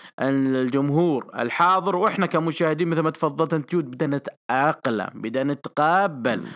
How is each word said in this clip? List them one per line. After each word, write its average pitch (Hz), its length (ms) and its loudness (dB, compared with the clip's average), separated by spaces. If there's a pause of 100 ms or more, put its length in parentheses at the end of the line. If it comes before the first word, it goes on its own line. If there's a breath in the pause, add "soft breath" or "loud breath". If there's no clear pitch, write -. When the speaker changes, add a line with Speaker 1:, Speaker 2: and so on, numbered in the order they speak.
(220 loud breath)
Speaker 1:
الجمهور 135 1120 0
الحاضر، 175 600 2
وإحنا 190 300 0
كمشاهدين 165 600 0
مثل 165 140 0
ما 156 100 0
تفضلت 156 420 -2
أنت 156 200 -4
يود، 151 180 0
بدأنا 139 260 -2
نتأقلم، 131 1000 -2
بدأنا 131 380 -4
نتقبل 147 840 0
Speaker 2:
مم. - 160 -10